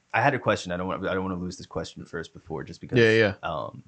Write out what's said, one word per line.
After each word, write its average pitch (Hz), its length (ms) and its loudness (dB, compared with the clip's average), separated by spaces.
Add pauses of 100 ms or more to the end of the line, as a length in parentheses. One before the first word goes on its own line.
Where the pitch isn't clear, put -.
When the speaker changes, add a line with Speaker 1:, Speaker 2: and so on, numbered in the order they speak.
(140)
Speaker 1:
I 110 80 2
had 135 120 4
a 123 60 -2
question. 98 320 0
I 87 60 -2
don't 92 100 -2
want, 90 180 -4
I 87 80 0
don't 95 100 -2
wanna 95 160 -4
lose 90 180 -6
this - 80 -14
question - 400 -10
first - 280 -10
before, - 300 -10
just 90 180 -14
because. 85 180 -2
Speaker 2:
Yeah, 113 120 8
yeah. 110 220 6 (100)
Speaker 1:
Um, 82 440 -6